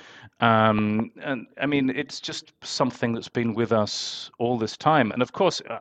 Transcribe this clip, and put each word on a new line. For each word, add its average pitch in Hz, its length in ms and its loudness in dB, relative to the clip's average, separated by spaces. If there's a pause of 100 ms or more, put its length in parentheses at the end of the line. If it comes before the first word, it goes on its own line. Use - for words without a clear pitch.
(400)
Um, 110 680 4 (120)
and, 131 240 -6 (140)
I 135 60 -2
mean, 139 240 0
it's - 300 -6
just - 320 -12 (100)
something 123 500 -2
that's 113 160 -8
been 117 260 -2
with 113 180 0
us - 680 -2
all 120 200 0
this 110 180 -4
time. 147 360 2
And 123 100 0
of 120 100 -4
course, - 360 0
I-, 113 120 -8